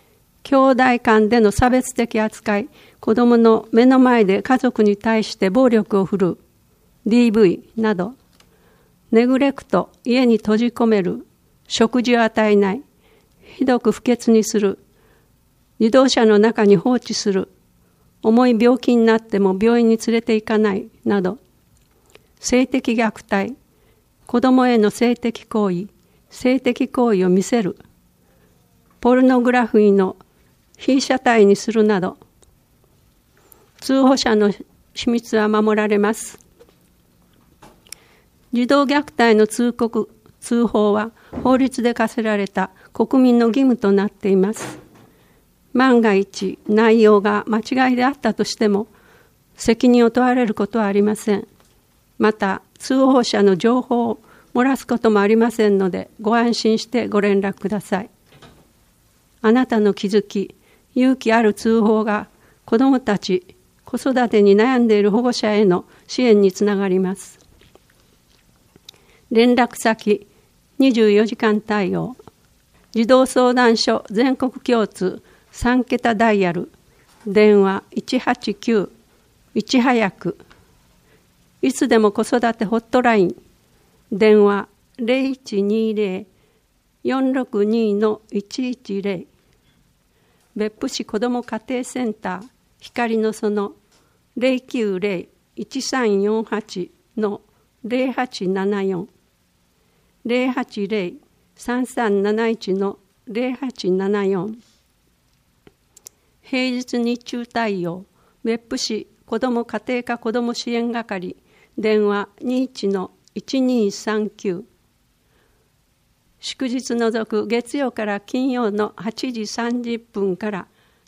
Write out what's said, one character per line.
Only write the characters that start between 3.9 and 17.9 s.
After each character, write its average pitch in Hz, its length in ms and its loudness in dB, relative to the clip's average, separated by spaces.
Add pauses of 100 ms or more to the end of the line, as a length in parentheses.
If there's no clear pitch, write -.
前 247 240 4
で 196 180 0
家 254 160 0
族 240 240 -2
に 208 140 2
対 226 260 -2
し - 140 -10
て 196 120 -2
暴 254 200 2
力 214 320 0
を 185 40 0
振 185 140 -4
る 190 120 2
う、 - 80 -6 (680)
デ 226 120 2
ィ 240 100 4
ー 214 40 2
ブ 214 140 4
イ - 160 0 (140)
な 214 180 -2
ど、 185 220 -6 (960)
ネ 233 160 4
グ 262 100 2
レ 277 140 0
ク - 120 -20
ト、 - 280 -4 (120)
家 254 220 0
に 226 120 4
閉 214 180 -2
じ 240 100 0
込 233 200 -2
め 214 140 2
る、 185 240 -6 (420)
食 226 360 0
事 240 120 0
を 233 80 2
与 220 300 0
え 208 40 4
な 202 180 2
い、 285 80 -10 (580)
ひ - 240 -8
ど 247 160 0
く 220 100 0
不 - 120 -4
潔 233 280 0
に 220 140 4
す 214 160 -2
る、 202 180 -2 (1000)
自 220 100 2
動 262 200 4
車 240 160 2
の 214 120 6
中 220 280 2
に 202 100 6
放 240 140 0
置 233 240 -4
す - 180 -2
る、 185 160 -2 (720)